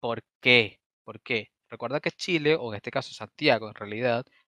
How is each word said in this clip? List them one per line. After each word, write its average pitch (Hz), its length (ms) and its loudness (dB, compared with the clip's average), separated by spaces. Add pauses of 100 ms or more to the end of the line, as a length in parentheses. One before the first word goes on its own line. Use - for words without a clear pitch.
¿Por 117 240 -4 (180)
qué? 120 380 4 (240)
¿Por 110 180 -16
qué? 110 300 -6 (180)
Recuerda 127 300 -6
que 165 120 -4
Chile, 156 440 0
o 123 160 -4
en 104 60 -8
este 120 140 -10
caso - 220 -6
Santiago, 110 540 0
en 104 80 -12
realidad, 117 500 -2 (300)